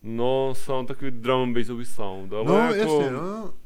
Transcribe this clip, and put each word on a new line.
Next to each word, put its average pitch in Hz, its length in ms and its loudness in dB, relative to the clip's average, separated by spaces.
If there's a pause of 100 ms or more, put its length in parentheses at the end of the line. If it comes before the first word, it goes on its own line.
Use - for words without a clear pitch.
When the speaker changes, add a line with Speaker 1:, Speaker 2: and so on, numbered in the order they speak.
Speaker 1:
No, 127 540 0
sound, 131 320 0
takový 123 220 0
drum 123 320 0
and 123 120 0
bassový 120 320 0
sound, 98 460 0
ale 107 120 -2
Speaker 2:
No, 175 140 4
Speaker 1:
jako 233 160 2
Speaker 2:
jasně, 151 360 0
no. 185 440 -6 (120)